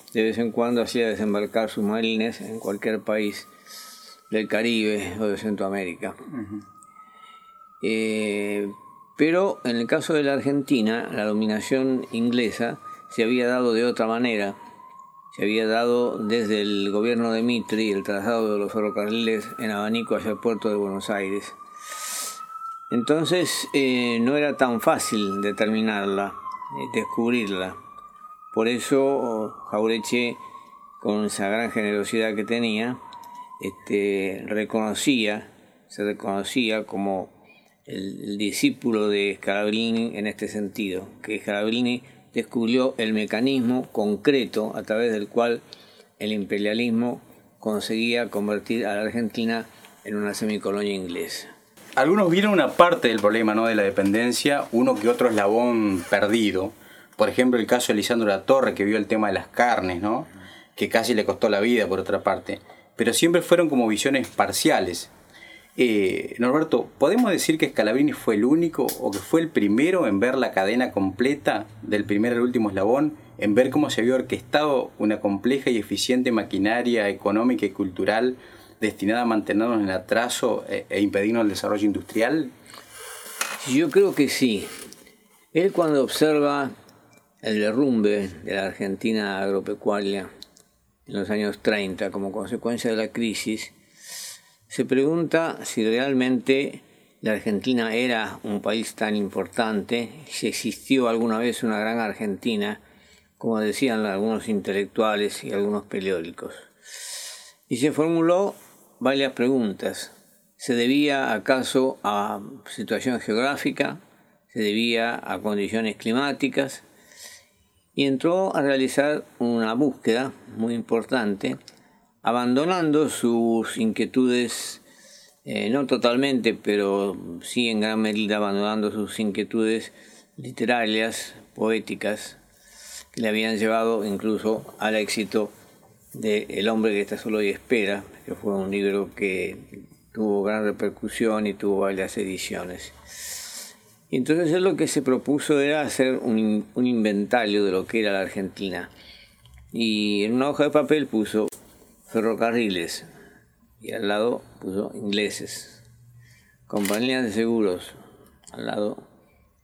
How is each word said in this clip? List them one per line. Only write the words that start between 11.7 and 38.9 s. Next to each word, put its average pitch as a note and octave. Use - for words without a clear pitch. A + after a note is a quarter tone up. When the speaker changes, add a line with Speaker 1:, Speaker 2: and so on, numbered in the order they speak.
Speaker 1:
inglesa A#2
se A#2
había B2
dado B2
de A2+
otra A2+
manera. A2+
Se -
había A2
dado A#2+
desde G#2+
el G2+
gobierno A#2
de A2+
Mitre A2+
y G#2+
el G2
trazado G#2
de G#2
los G2+
ferrocarriles G#2+
en G#2+
abanico G#2+
hacia G#2+
el G#2
puerto A2+
de G#2
Buenos G2+
Aires. G2+
Entonces, D3+
eh, B2
no B2+
era D3
tan A#2+
fácil G#2
determinarla, G2+
eh, -
descubrirla. G#2+
Por A2+
eso, B2
Jauretche, A2+
con G#2
esa G2+
gran A2
generosidad G#2+
que G#2+
tenía, A#2
este, G2
reconocía, G#2+
se -
reconocía G#2
como G2
el, G2
el G2+
discípulo G#2+